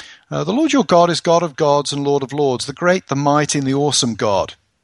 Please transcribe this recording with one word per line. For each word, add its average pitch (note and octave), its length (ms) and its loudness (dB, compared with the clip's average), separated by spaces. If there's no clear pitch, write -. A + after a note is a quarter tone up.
Uh, D3 140 -4
"The E3+ 80 -4
Lord C#4+ 200 0
your B3+ 120 4
God F3 260 4
is D#3 100 -4
God E3+ 220 2
of D#3 140 -6
gods C#3+ 360 0
and C#3+ 120 -4
Lord C#3+ 180 0
of B2+ 100 -8
lords, C#3 340 -2
the C#3 60 -8
great, F3+ 360 0
the C#3 80 -4
mighty, D3 420 0
and C#3 80 -4
the C3+ 80 -2
awesome C#3 400 0
God." G2+ 400 -2